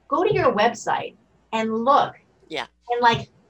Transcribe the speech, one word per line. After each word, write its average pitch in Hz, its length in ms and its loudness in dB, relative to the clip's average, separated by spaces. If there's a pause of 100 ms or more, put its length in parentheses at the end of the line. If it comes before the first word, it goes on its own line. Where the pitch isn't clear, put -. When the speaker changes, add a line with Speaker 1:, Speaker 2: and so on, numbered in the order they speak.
Speaker 1:
"Go 320 160 0
to 427 100 2
your 330 200 2
website 208 640 -2 (360)
and 220 320 -2
look." 247 300 2 (340)
Speaker 2:
Yeah. 139 200 -10 (220)
Speaker 1:
And, 240 120 -2
like, 233 280 2 (200)